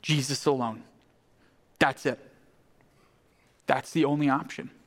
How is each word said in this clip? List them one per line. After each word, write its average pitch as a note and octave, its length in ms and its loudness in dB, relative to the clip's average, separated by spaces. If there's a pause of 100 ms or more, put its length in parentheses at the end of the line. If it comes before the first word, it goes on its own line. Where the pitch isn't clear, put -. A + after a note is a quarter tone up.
Jesus C#3+ 460 -2
alone. A#2+ 360 0 (920)
That's C#3+ 300 2
it. A#2+ 120 -2 (1500)
That's C3+ 240 0
the D#3+ 140 2
only D3 220 0
option. - 440 -4 (160)